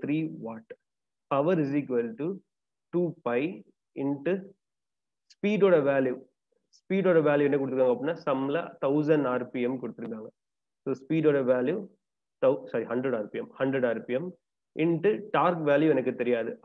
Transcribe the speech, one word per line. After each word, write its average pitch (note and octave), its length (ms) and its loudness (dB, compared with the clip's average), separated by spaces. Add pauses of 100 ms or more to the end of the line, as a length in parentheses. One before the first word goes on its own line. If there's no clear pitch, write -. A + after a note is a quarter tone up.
three D3 140 -2 (280)
watt. A2+ 260 -14 (600)
Power D3+ 200 2 (120)
is C3+ 160 -2
equal A#2+ 260 -2 (140)
to D#3 40 -4 (680)
two F3 120 0 (200)
pi A#2+ 140 0 (640)
into C#3+ 300 -2 (1000)
ஸ்பீடோட G3 420 4 (140)
value. C3+ 260 2 (640)
ஸ்பீடோட F#3 480 2
value D3 220 4
என்ன C#3+ 100 2
கொடுத்துருக்காங்க B2+ 360 2
அப்படின்னா, C#3 200 -4 (120)
சம்ல C#3 320 -2 (260)
தௌசண்ட் D3 460 2
ஆர் B2 140 -2 (100)
பி C3 140 -4
எம் C3 140 -4
கொடுத்துருக்காங்க. A2+ 460 -10 (560)
So C3+ 60 -4 (100)
ஸ்பீடோட D3+ 380 2 (120)
value B2+ 260 2 (680)
தௌ-, B2+ 160 4 (100)
சாரி, A#2 220 -4
ஹண்ட்ரட் B2+ 260 -2
ஆர் G#2 140 -6
பி A#2 100 -6
எம், A2 80 -14 (100)
ஹண்ட்ரட் C3+ 300 0
ஆர் A2+ 180 -4
பி B2 100 -2
M F3 100 -6 (560)
into E3+ 260 2 (260)
torque E3+ 340 2
value D3 240 4
எனக்கு B2+ 260 0
தெரியாது. A#2 320 0 (120)